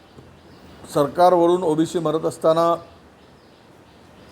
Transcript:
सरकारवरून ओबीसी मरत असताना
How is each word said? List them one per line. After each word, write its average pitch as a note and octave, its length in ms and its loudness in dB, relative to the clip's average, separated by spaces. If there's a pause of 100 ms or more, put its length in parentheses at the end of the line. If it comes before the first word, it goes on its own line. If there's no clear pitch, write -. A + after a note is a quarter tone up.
(920)
सरकारवरून F3 720 2
ओबीसी D#3+ 360 -2
मरत D#3 260 -4
असताना E3 500 0 (1600)